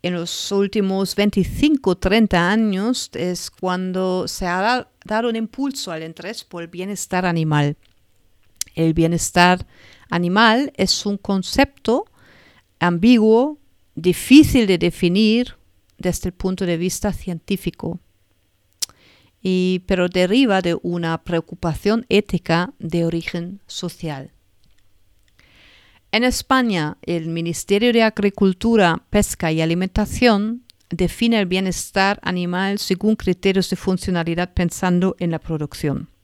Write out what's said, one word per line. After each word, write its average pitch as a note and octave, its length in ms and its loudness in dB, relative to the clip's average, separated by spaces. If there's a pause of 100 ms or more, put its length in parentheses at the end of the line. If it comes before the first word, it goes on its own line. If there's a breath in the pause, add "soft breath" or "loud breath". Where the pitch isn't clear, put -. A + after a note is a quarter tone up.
En F3+ 120 -4
los E3+ 380 -8
últimos G3 640 -2
veinticinco, G#3 800 2
treinta F#3+ 560 2
años G#3+ 640 -2
es F3+ 360 -6
cuando F#3 760 -4
se F#3 200 -6
ha F3+ 120 -2
da-, A#3+ 320 -2 (140)
dado A3+ 240 -2
un A3+ 60 -4
impulso A#3+ 560 -6
al D#3+ 120 -8
interés E3+ 400 -14
por E3+ 200 -12
el E3 40 -12
bienestar F#3 580 -6
animal. D#3 520 0 (960)
El E3 200 0
bienestar F3 720 2 (440 soft breath)
animal G#3+ 680 2
es - 300 -2
un G3+ 120 -2
concepto B3 880 -2 (720 soft breath)
ambiguo, A3 800 4 (360)
difícil A3+ 720 6
de F#3+ 120 2
definir G3+ 800 2 (420)
desde F3+ 320 -4
el F3 40 -10
punto F#3 320 -4
de E3+ 120 0
vista F#3 360 -4
científico, F3 840 -6 (1400 soft breath)
y, F#3 460 0
pero F3+ 200 0
deriva F#3+ 540 2
de E3+ 220 -2
una E3+ 400 -4
preocupación F3 840 -2
ética F3+ 680 -2
de E3+ 260 -2
origen E3+ 600 -6
social. D3+ 680 -12 (1800 soft breath)
En A3+ 120 0
España, B3 800 0
el E3+ 260 -4
Ministerio E3+ 680 0
de A3+ 100 4
Agricultura, G3+ 1040 2
Pesca G3+ 420 0
y D#3+ 100 0
Alimentación G#3 1000 0 (260)
define G#3 500 0
el G3 60 0
bienestar F#3+ 760 -2
animal F3+ 580 -4
según G#3 360 0
criterios F#3+ 540 0
de F#3 80 -4
funcionalidad F3 760 -2
pensando F3+ 640 0
en E3+ 120 -2
la D#3+ 80 -4
producción. D3 720 -6 (140)